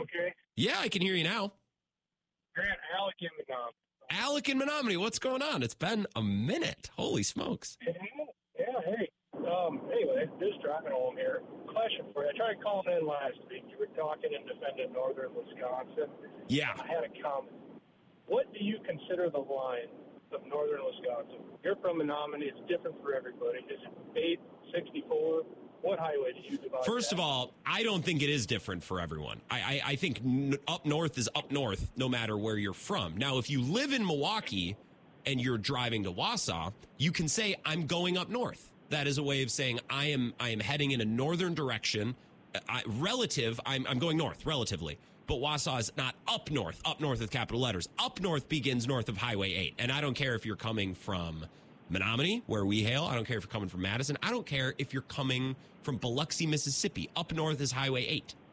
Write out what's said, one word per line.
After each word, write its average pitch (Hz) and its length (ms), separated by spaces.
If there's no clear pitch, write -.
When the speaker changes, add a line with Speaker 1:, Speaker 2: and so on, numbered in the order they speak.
Speaker 1:
okay? 175 320
Speaker 2:
Yeah, 262 240
I 269 80
can 175 140
hear 190 120
you 165 100
now. 202 280
Speaker 1:
Grant, - 240
Alec 196 220
in 170 160
Menominee. 123 400
Speaker 2:
Alec 277 380
in 269 100
Menominee, 277 380
what's 220 220
going 262 240
on? 285 200
It's 113 120
been 208 400
a 110 80
minute. 107 760
Holy - 260
smokes. - 640
Speaker 1:
Yeah, 170 80
yeah, 202 80
hey. 208 240
Um, 175 460
anyway, 254 360
just 392 240
driving 151 300
home 127 240
here. 131 260
Question - 460
for 143 120
you. 147 80
I - 40
tried 220 260
calling 202 240
in 160 100
last 143 320
week. - 180
You - 100
were 208 180
talking 156 420
and - 80
defending 127 460
Northern 131 420
Wisconsin. 127 760
Speaker 2:
Yeah. 135 300
Speaker 1:
I - 80
had 160 180
a - 180
comment. 139 300
What 226 260
do 208 100
you 208 240
consider 175 440
the 147 100
line 131 480
of 139 140
Northern 147 380
Wisconsin? 120 580
You're 190 120
from 175 220
Menominee. 147 480
It's 120 220
different 170 340
for 139 120
everybody. 123 460
Is - 220
it - 360
eight, 170 220
sixty-four? 160 720
What 180 180
highway 143 340
do 131 160
you - 100
divide 127 260
Speaker 2:
First 233 260
Speaker 1:
that? 170 60
Speaker 2:
of 180 40
all, 135 340
I 190 160
don't 202 220
think 160 180
it 143 80
is 131 160
different 95 380
for 92 160
everyone. 76 400
I, 123 60
I, 123 300
I 143 100
think 131 280
n-, 135 300
up 165 180
north 151 320
is 113 160
up 147 160
north 135 460
no 131 120
matter 113 300
where 110 180
you're 101 160
from. 92 440
Now, 131 220
if 123 120
you 139 100
live 240 320
in 233 140
Milwaukee 143 680
and 135 140
you're 120 180
driving 117 460
to 92 80
Wausau, 95 600
you 160 120
can 165 160
say, 202 380
"I'm 156 220
going 180 300
up 175 120
north." 226 420
That 143 180
is 139 100
a 147 60
way 139 180
of 120 80
saying, 123 300
"I 139 160
am, 131 320
I 120 120
am 107 100
heading 139 320
in 123 80
a 110 40
northern 160 500
direction." 120 600
Uh, - 140
I, 120 180
relative, 131 800
I'm, 131 220
I'm 131 100
going 160 180
north, 139 300
relatively. 95 520
But 151 120
Wausau 143 420
is - 160
not 131 180
up 226 220
north, 95 340
up 156 160
north 135 200
with 110 120
capital 117 280
letters. 104 280
Up 240 220
north 165 280
begins 131 380
north 127 220
of 107 80
Highway 98 360
eight. 87 280
And 120 100
I 143 100
don't 139 140
care 131 220
if - 100
you're 104 100
coming 104 380
from 85 500
Menominee, 120 560
where 104 180
we 104 200
hail. 131 200
I 135 120
don't 113 100
care 120 120
if 90 60
you're - 60
coming 101 180
from 90 140
Madison. 127 400
I 202 80
don't 240 160
care 131 320
if 139 140
you're 135 100
coming 131 540
from 135 140
Biloxi, 139 500
Mississippi. 151 720
Up 170 160
north 156 280
is 131 120
Highway 131 320
eight. - 300